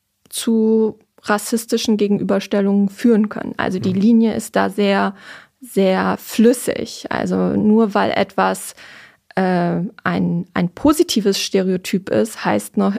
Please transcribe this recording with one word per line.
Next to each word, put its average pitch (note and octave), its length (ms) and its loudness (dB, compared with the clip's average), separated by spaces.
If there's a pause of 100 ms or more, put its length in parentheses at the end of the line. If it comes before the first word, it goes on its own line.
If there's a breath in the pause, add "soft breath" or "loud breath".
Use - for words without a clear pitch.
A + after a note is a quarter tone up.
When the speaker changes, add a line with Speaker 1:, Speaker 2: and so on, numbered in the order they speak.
(300)
Speaker 1:
zu A3 680 0 (220)
rassistischen A3+ 760 -2
Gegenüberstellungen G3+ 920 0
führen G#3+ 400 2
können. - 280 -10
Also - 220 -2
die F#3 140 -2
Speaker 2:
Mhm. F#3+ 80 -2
Speaker 1:
Linie A3+ 340 4
ist - 200 -6
da G3 140 2
sehr, G3 460 0 (460 loud breath)
sehr F#3+ 580 0
flüssig. - 920 0
Also - 260 -4 (200)
nur G#3+ 400 2
weil G3 160 0
etwas, - 640 -2 (600 loud breath)
äh, F3 460 0 (220)
ein, F3 500 -2
ein F3 160 0
positives A#3+ 720 0
Stereotyp F#3 680 -2
ist, - 360 -2
heißt G3+ 320 -2
noch G3 220 0